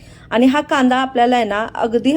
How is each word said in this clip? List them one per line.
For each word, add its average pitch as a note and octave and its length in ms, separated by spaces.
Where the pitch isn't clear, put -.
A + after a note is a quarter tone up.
आणि A#3 160
हा C4+ 140
कांदा C4+ 360
आपल्याला B3 400
आहे A#3 80
ना G#3 300
अगदी A#3 420